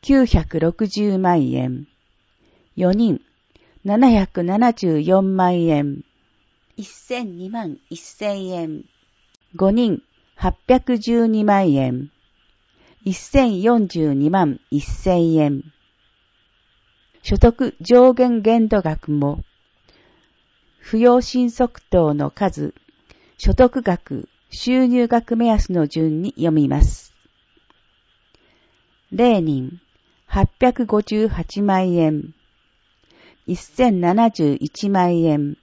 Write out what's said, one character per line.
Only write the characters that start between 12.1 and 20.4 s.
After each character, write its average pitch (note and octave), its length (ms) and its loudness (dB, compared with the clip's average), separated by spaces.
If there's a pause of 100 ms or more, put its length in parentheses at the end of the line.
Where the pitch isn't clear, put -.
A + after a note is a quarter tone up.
一 F#3+ 100 -4
千 A3+ 480 0
四 A3+ 260 2
十 D#3 280 -2
二 C#3+ 160 0
万 E3+ 280 0 (120)
一 D3 80 -2
千 E3 560 0
円。 D3 360 0 (1500)
所 G3+ 160 -2
得 A#3+ 420 2
上 B3 360 6
限 B3 260 0
限 A3+ 280 2
度 G#3 120 0
額 D#3 300 -6
も、 D3 320 -2 (1400)